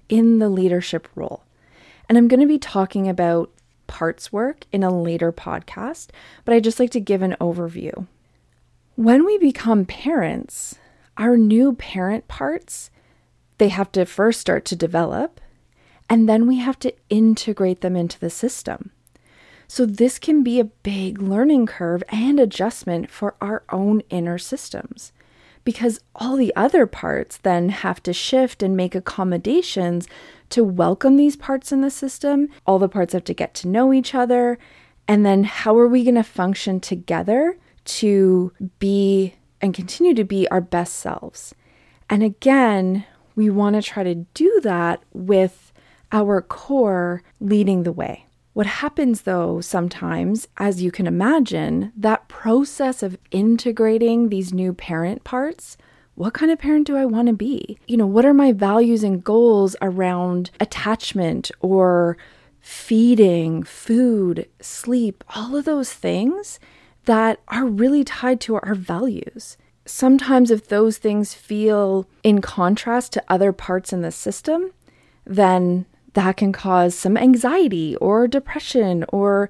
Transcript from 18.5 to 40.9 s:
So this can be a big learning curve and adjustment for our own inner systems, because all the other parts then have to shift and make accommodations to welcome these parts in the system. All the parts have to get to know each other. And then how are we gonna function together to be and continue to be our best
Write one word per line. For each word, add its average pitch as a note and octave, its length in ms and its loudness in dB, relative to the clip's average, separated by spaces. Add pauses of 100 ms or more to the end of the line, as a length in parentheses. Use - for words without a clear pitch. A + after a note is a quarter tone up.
So - 180 0
this A3+ 340 0
can D4+ 240 2
be B3 160 0
a A3+ 60 2
big G3 560 -8
learning A#3 440 2
curve F3 440 -6
and C4 320 0
adjustment F#3+ 680 -4
for - 300 -8
our G3+ 300 -8
own G3+ 400 0
inner E3+ 280 -4
systems, - 760 -14 (500)
because A3+ 380 -4 (120)
all B3+ 220 -6
the B3+ 220 0
other C4 280 4
parts - 520 -8
then F3 320 0
have F#3+ 340 -6
to F3+ 80 -6
shift B3+ 500 0
and F#3+ 140 0
make F#3 200 -2
accommodations F#3 1120 -4 (400)
to A#3 160 2
welcome F#3 500 2
these C#4+ 220 4
parts - 340 -6
in C4+ 80 0
the C#4 100 0
system. C#4+ 600 -2 (180)
All F#3+ 120 4
the F#3+ 100 2
parts F#3+ 240 -2
have F3+ 100 -4
to F3 100 -8
get - 200 -8
to - 160 -8
know B3+ 240 2
each C4 200 0
other. A#3+ 460 0 (480)
And G#3 180 4
then G3 200 4
how A3 320 0
are A#3+ 100 8
we B3 160 4
gonna A#3+ 200 4
function F#3+ 580 -4
together G3 760 -2 (280)
to F#3+ 640 2 (280)
be G3 560 0 (260)
and G3 120 -2
continue D4 420 0
to A3 100 0
be F#3+ 240 -2
our F#3 100 2
best F3 380 -4